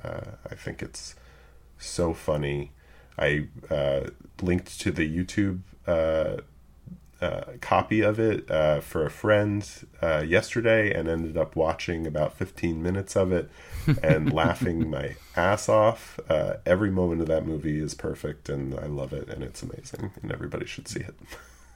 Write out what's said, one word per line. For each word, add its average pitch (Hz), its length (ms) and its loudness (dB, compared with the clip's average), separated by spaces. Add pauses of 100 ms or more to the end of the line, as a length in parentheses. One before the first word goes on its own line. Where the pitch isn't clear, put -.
Uh, - 280 -8 (180)
I - 60 -12
think - 260 -10
it's - 340 -14 (640)
so 85 360 -2
funny. 71 580 -2 (460)
I, 73 300 2 (220)
uh, 69 400 0 (320)
linked 90 400 0
to 95 100 0
the 78 180 0
YouTube, 92 500 0 (280)
uh, 80 500 2 (840)
uh, - 400 -4
copy 95 400 2
of 107 180 2
it, 110 320 2
uh, 76 300 4
for 80 240 -2
a 71 40 -2
friend, 104 560 2 (360)
uh, 78 260 2
yesterday 110 680 4
and 80 140 0
ended 82 300 -2
up 78 180 0
watching 82 500 0
about 76 320 -2
fifteen 85 460 -2
minutes 92 320 -2
of 92 160 4
it 85 180 0 (520)
and 78 320 4
<laughs> 78 80 2
laughing 82 480 2
my 69 260 -4 (220)
ass 98 320 2
off. 110 580 4
Uh, 76 280 2 (100)
every 98 260 4
moment 87 300 2
of 78 60 0
that 80 180 2
movie 76 340 -2
is 76 140 -4
perfect, 76 560 -8
and 67 280 -4
I - 100 -6
love 69 260 -6
it, 69 160 -8
and - 120 -8
it's - 220 -10
amazing, - 480 -10 (100)
and - 120 -6
everybody - 320 -8
should - 220 -14
see - 140 -6
it. - 180 -12
<laughs> - 60 -20 (500)